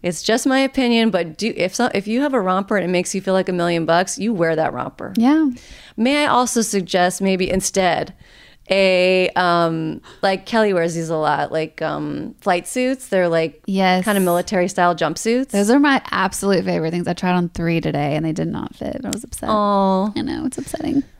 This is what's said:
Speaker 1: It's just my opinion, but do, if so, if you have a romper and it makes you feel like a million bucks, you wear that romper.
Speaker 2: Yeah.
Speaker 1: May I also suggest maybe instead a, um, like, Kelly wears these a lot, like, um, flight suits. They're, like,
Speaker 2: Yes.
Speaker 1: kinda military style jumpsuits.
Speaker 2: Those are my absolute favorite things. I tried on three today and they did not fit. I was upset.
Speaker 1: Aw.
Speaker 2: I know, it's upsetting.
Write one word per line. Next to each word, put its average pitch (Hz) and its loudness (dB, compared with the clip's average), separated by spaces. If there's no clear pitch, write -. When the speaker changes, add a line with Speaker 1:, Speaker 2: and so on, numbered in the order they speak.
Speaker 1:
It's 175 -4
just 233 0
my 269 2
opinion, 240 2
but 170 -2
do, 220 -4
if 185 -2
so, 240 0
if 196 -2
you 226 -2
have 285 0
a 254 2
romper 190 0
and 185 0
it 170 -2
makes 180 0
you 190 -2
feel 185 0
like 190 2
a 185 -2
million 170 0
bucks, 170 0
you 214 0
wear 165 2
that 156 0
romper. 127 -8
Speaker 2:
Yeah. 285 4
Speaker 1:
May 285 2
I - 0
also 240 2
suggest 185 0
maybe 190 0
instead 185 0
a, 185 4
um, 165 0
like, 190 0
Kelly 220 2
wears 170 0
these 165 -4
a 165 -2
lot, 147 0
like, 160 -4
um, 151 -6
flight 180 -2
suits. 254 -2
They're, 185 2
like, 165 -2
Speaker 2:
Yes. 185 2
Speaker 1:
kinda 202 2
military 180 2
style 175 2
jumpsuits. 226 -2
Speaker 2:
Those 202 0
are 277 6
my 277 4
absolute 190 0
favorite 170 -2
things. 175 -2
I 175 -2
tried 180 0
on 175 2
three 165 0
today 147 0
and 156 -2
they 160 0
did 160 -2
not - -8
fit. - -8
I 202 -6
was 214 -8
upset. - -10
Speaker 1:
Aw. 202 2
Speaker 2:
I - -4
know, - -6
it's 254 -4
upsetting. 277 -4